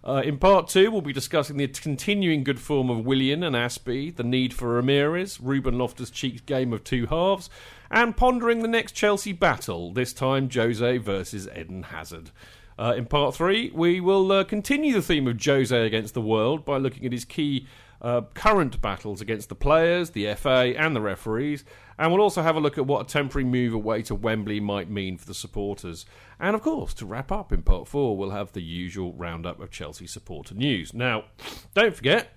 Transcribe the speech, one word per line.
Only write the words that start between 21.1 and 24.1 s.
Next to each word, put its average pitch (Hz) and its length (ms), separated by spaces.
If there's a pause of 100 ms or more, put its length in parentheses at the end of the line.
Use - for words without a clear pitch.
and 165 140
we'll 185 80
also 202 220
have 160 160
a - 20
look 147 180
at 135 80
what 135 160
a - 120
temporary 139 320
move 123 280
away 110 280
to 110 140